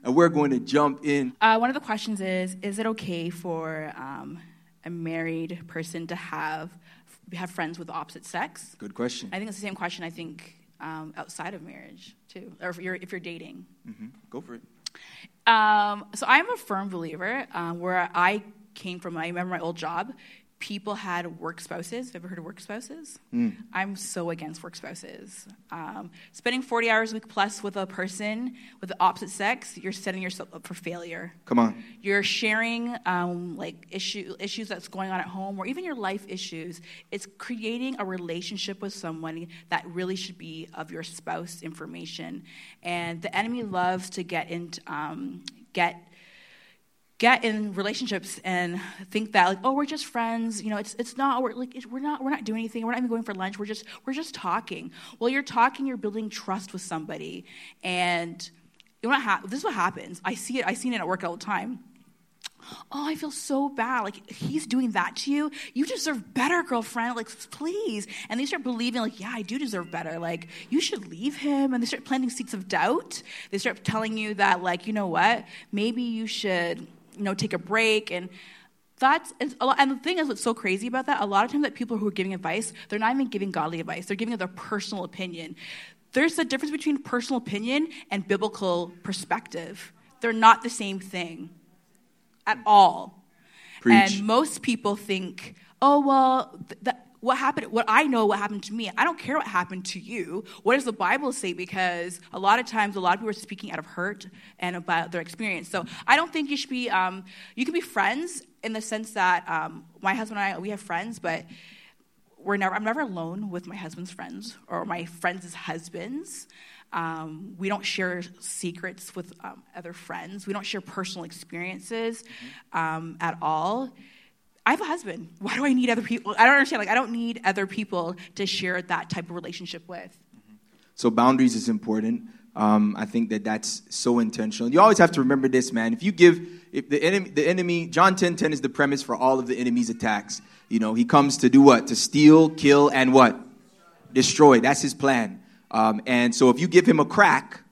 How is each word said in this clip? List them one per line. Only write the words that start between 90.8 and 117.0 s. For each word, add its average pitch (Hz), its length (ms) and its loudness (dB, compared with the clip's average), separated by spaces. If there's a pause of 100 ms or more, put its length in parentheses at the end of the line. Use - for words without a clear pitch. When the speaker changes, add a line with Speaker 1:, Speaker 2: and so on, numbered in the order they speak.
Speaker 2:
thing 170 500 -10 (960)
at 214 180 0
all. - 580 6 (580)
Speaker 1:
Preach. 196 360 8
Speaker 2:
And 202 100 -2
most 254 340 2
people 208 340 -2
think, - 600 -6 (260)
Oh, 285 180 8
well, 262 580 4 (120)
th-, - 140 -14
th-, 240 120 -2 (300)
what 254 140 2
happened, 262 320 -2
what 226 160 2
I 233 160 8
know, 233 240 4
what 202 100 4
happened 202 280 -4
to 202 80 -10
me. 220 220 -6
I - 80 4
don't 339 140 2
care 269 180 -4
what 294 120 -2
happened 185 400 -4
to 185 120 -10
you. 196 460 -8 (160)
What 233 140 6
does 277 100 0
the 226 80 -2
Bible 247 400 0
say? 185 200 -6
Because 180 680 -4 (100)
a - 60 -10
lot 202 220 4
of 240 80 -4
times, 214 280 0
a 196 40 -2
lot 180 160 4
of 202 40 -10
people 220 120 -4
are - 20 -4
speaking 202 380 -12
out 175 80 -6
of 170 80 -10
hurt 202 400 -8 (320)
and 180 160 -4
about 170 360 -2
their 175 100 -4
experience. 175 460 -6
So 180 180 -4 (200)
I 262 120 8
don't 320 140 0
think 294 200 -4
you 285 40 -2
should - 140 -6
be, 247 180 -4
um, 185 380 0 (300)
you 240 100 -2
can 320 80 -4
be 339 80 0
friends 254 640 -2 (180)
in 226 120 -6
the 220 80 -6
sense 220 320 -8
that, 180 360 2
um, 160 360 -4 (160)
my 190 120 0
husband 220 260 -4
and 196 160 0
I, 160 40 -8
we 190 100 -8
have 202 100 -8
friends, 202 380 -6
but 165 280 -4 (920)
we're 202 200 -2
never, 190 180 0
I'm 214 80 -4
never 240 180 0
alone 190 480 -6
with 180 160 -8
my 175 100 -12
husband's 175 360 -12
friends 185 440 -14 (120)
or 170 180 -6
my 170 200 -6
friends' 180 500 -10
husbands. 175 920 -10 (460)
Um, 165 640 -8